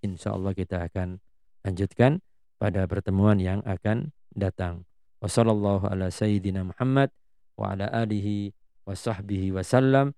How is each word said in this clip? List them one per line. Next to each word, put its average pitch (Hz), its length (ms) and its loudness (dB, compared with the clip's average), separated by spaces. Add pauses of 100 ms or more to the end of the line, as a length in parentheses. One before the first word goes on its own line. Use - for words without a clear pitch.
Insya 101 320 -6
Allah 95 160 -2
kita 90 400 -4
akan 92 320 -6 (400)
lanjutkan 104 560 2 (400)
pada 98 300 0
pertemuan 95 500 4
yang 92 240 -2
akan 110 480 -4 (240)
datang. 90 480 -4 (400)
Wassallallahu 101 640 2
ala 92 240 -2
sayyidina 95 560 0
Muhammad 131 400 2 (480)
wa 101 160 -4
ala 98 160 -4
alihi 104 640 -2 (320)
wa 98 80 -10
sahbihi 95 640 -4
wa 95 80 -2
sallam. 135 540 4